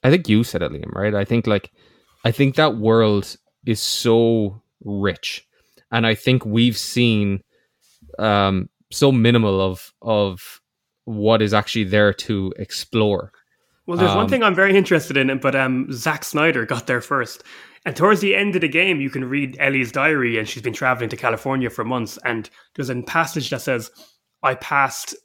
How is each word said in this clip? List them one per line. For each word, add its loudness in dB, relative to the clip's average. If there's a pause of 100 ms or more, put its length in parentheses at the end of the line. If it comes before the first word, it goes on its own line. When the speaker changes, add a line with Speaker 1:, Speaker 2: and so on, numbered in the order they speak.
Speaker 1:
I 4
think 2
you 4
said -4
it, -4
Liam, -12
right? -2
I 0
think, 0
like, -2 (520)
I 2
think 2
that 2
world 2 (280)
is 0
so 2 (220)
rich, -4 (440)
and 0
I 2
think 0
we've 2
seen, 0 (800)
um, 2 (220)
so 2
minimal 4
of, -6
of -2 (440)
what 2
is 2
actually 0
there 2
to -4
explore. -2 (560)
Speaker 2:
Well, -6
there's 2
one 2
Speaker 1:
Um, -2
Speaker 2:
thing 2
I'm 2
very 4
interested 2
in, 0
but, 0
um, 0
Zack -4
Snyder 0
got -6
there -2
first. -6 (420)
And -6
towards 4
the 2
end 0
of 0
the 0
game, 0
you -4
can -6
read -4
Ellie's 0
diary, 0
and -6
she's -12
been -6
traveling -2
to -10
California -2
for -8
months. -6
And -6 (240)
there's -8
a -6
passage -4
that -6
says, -4 (500)
"I 0
passed -2 (120)